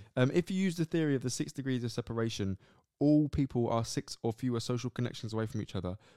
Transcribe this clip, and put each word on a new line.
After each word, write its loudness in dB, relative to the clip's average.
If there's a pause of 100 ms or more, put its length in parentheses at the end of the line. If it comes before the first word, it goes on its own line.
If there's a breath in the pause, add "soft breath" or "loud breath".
(180 loud breath)
Um, 4
if 2
you -2
use 2
the -2
theory 2
of 0
the -2
six -4
degrees -2
of -2
separation, -2 (400 soft breath)
all 6
people 0
are 2
six -6
or 0
fewer -2
social -2
connections -6
away -2
from -4
each -6
other. -4 (220 soft breath)